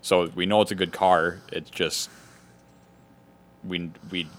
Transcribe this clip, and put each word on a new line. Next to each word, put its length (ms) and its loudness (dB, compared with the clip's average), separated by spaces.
So 320 4
we 100 -2
know 160 4
it's 120 2
a 40 -8
good 160 -2
car. 460 2
It's 200 -10
just 400 -4
we, 260 -6
we 180 -6